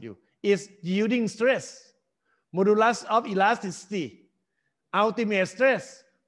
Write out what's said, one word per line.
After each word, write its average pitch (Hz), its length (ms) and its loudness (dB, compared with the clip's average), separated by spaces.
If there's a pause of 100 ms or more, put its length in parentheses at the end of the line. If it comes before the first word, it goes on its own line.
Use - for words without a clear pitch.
U 110 160 -16 (260)
is 202 280 0 (120)
yielding 214 460 0
stress, - 640 -4 (640)
modulus 208 520 4
of 226 200 0
elasticity, 196 1000 -2 (680)
ultimate 208 540 0
stress, 240 560 -2 (240)